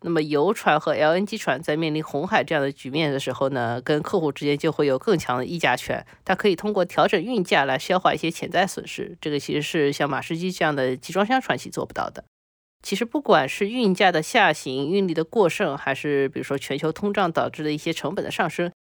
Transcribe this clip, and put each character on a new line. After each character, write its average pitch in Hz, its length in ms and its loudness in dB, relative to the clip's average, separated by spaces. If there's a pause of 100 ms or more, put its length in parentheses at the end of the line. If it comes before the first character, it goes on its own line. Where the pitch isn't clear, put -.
那 170 80 -4
么 160 100 2
油 151 320 2
船 165 260 2
和 156 140 0
L 151 200 4
N 185 120 2
G 214 140 -6
船 143 240 -2
在 151 120 -2
面 160 200 0
临 156 100 -4
红 151 240 -4
海 214 160 2
这 170 100 -2
样 147 80 2
的 139 80 0
局 135 200 -10
面 151 200 0
的 135 80 0
时 135 140 -4
候 135 160 0
呢， 120 320 -2
跟 151 220 0
客 - 180 -2
户 151 100 0
之 - 140 -6
间 143 140 2
就 160 120 0
会 151 160 2
有 131 120 4
更 190 200 2
强 127 200 -2
的 131 80 -4
议 170 120 -6
价 143 160 2
权， 123 300 -4 (180)
它 190 120 -2
可 202 160 2
以 180 40 2
通 208 160 -4
过 196 140 0
调 175 240 4
整 196 140 2
运 226 200 0
价 170 220 4
来 131 140 0
消 185 200 0
化 160 140 2
一 - 60 -2
些 160 120 -2
潜 - 200 -8
在 175 160 2
损 - 200 -8
失。 - 360 -10
这 156 80 -4
个 147 100 -2
其 147 140 -4
实 147 80 0
是 147 280 0
像 143 180 0
马 131 120 -2
士 160 160 -6
基 180 160 -2
这 185 100 -4
样 151 140 2
的 131 180 0
集 147 200 -10
装 196 100 2
箱 254 160 2
船 - 160 -2
企 - 140 -12
做 - 160 -6
不 - 80 -16
到 - 160 -4
的。 - 140 -16 (580)
其 - 120 -6
实 233 120 -2
不 294 160 -4
管 147 260 4
是 202 220 -2
运 226 240 2
价 185 180 4
的 160 100 2
下 190 300 4
行、 143 380 -4
运 196 180 2
力 165 60 -2
的 160 100 0
过 190 240 4
剩， 156 300 -2
还 135 160 -2
是 139 340 0
比 139 100 -8
如 127 60 -6
说 139 140 -2
全 - 180 -4
球 156 160 -2
通 202 220 -4
胀 185 180 2
导 131 160 0
致 - 160 -8
的 151 80 -2
一 151 60 -2
些 165 160 -4
成 - 200 -6
本 - 80 -4
的 - 80 -8
上 175 200 0
升， 175 200 -4 (240)